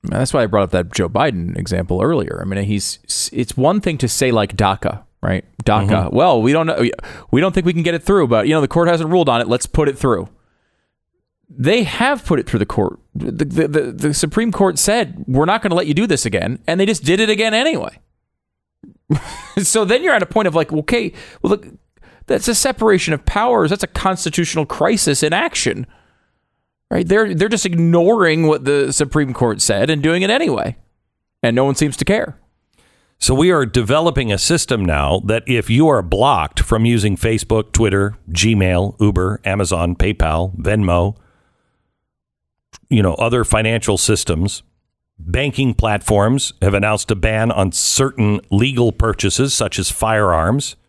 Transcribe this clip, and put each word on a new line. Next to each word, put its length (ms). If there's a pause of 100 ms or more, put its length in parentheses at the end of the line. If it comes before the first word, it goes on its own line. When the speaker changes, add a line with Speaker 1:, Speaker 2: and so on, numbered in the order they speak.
Speaker 1:
That's 300
why 100
I 20
brought 180
up 80
that 220
Joe 160
Biden 480
example 440
earlier. 400
I 40
mean, 180
he's, 720
it's 240
one 240
thing 160
to 100
say, 240
like, 240
daca, 480 (180)
right? 220 (240)
daca. 220
Speaker 2:
Mm-hmm. 260
Speaker 1:
Well, 260
we 120
don't 120
know, 240 (420)
we 100
don't 120
think 120
we 80
can 100
get 100
it 100
through, 240
but, 200
you 60
know, 80
the 60
court 200
hasn't 220
ruled 200
on 120
it. 60
Let's 180
put 220
it 100
through. 320 (1200)
They 340
have 420
put 140
it 80
through 120
the 60
court. 340 (140)
The, 180
the, 360
the, 240
the 220
Supreme 380
Court 260
said, 500
"We're 180
not 160
gonna 140
let 120
you 60
do 120
this 200
again," 420
and 100
they 80
just 200
did 140
it 100
again 240
anyway. 460 (1120)
<laughs> 100 (440)
So 220
then 180
you're 100
at 80
a 60
point 200
of, 60
like, 180
okay, 400 (300)
well, 80
look, 160 (640)
that's 200
a 60
separation 640
of 100
powers. 460
That's 100
a 60
constitutional 800
crisis 560
in 100
action, 540 (1040)
right? 160
They're, 260
they're 160
just 160
ignoring 800
what 200
the 280
Supreme 400
Court 280
said 280
and 140
doing 180
it 80
anyway, 460 (680)
and 140
no 100
one 80
seems 240
to 80
care. 320 (840)
Speaker 2:
So 140
we 180
are 140
developing 640
a 60
system 480
now 400
that 220
if 220
you 180
are 160
blocked 560
from 260
using 320
Facebook, 540
Twitter, 440 (140)
Gmail, 720
Uber, 440
Amazon, 520
PayPal, 600
Venmo, 600 (1700)
you 120
know, 140
other 280
financial 540
systems, 640 (560)
banking 560
platforms 880
have 140
announced 340
a 60
ban 360
on 200
certain 680 (120)
legal 400
purchases, 600
such 260
as 100
firearms. 840 (140)